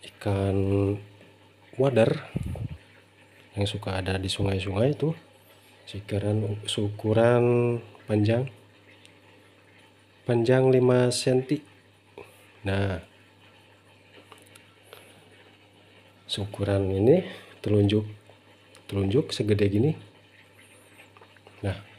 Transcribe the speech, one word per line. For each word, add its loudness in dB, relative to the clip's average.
Ikan -2
wader 2
yang 0
suka -6
ada -4
di -4
sungai-sungai 0
itu. -2
Seukuran, -4
seukuran 2
panjang. 2
Panjang 2
lima 4
senti. 0
Nah. -2
Seukuran -2
ini 4
telunjuk, 2
telunjuk -2
segede 0
gini. 2
Nah. -8